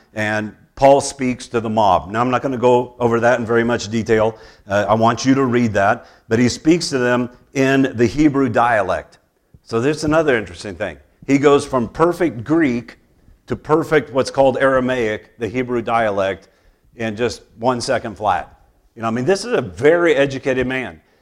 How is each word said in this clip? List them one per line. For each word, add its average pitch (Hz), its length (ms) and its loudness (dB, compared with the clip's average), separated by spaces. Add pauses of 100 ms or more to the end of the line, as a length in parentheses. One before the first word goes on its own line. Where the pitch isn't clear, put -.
(140)
and 107 420 -4 (180)
Paul 139 260 6
speaks 127 480 -6
to 120 120 -2
the 110 80 -6
mob. 95 400 2
Now, 107 120 -4
I'm 127 100 0
not 123 100 0
gonna 131 160 -4
go 123 440 2
over 117 180 2
that 120 220 2
in 117 40 -4
very 117 200 0
much 113 260 -4
detail. 110 480 0 (300)
Uh, 101 200 0
I 107 60 4
want 113 320 0
you 135 80 4
to 135 100 0
read 120 280 0
that. 104 340 0 (220)
But 113 100 0
he 123 100 4
speaks 160 420 0
to 139 80 -4
them 123 320 0 (240)
in 135 420 2
the 117 100 2
Hebrew 139 420 2
dialect. 107 680 0 (440)
So 117 180 -4
there's 147 240 -2
another 151 320 2
interesting 92 400 -8
thing. 85 220 -8 (280)
He 139 120 4
goes 143 280 4
from 120 220 -2
perfect 160 560 -2
Greek 135 540 -2 (480)
to 120 100 -6
perfect 151 560 0
what's 127 180 0
called 131 280 2
Aramaic, 127 800 -2
the 113 100 -6
Hebrew 123 340 -4
dialect, 101 680 -2 (480)
in 113 200 -6
just 117 260 -4 (160)
one 120 220 -2
second 113 360 -4
flat. 95 440 -4 (340)
You 113 80 -14
know, 117 60 -2
I - 20 -2
mean, 123 140 -4
this 196 200 0
is 240 100 -6
a 156 80 0
very 147 520 2
educated 131 520 -2
man, 120 340 -8 (220)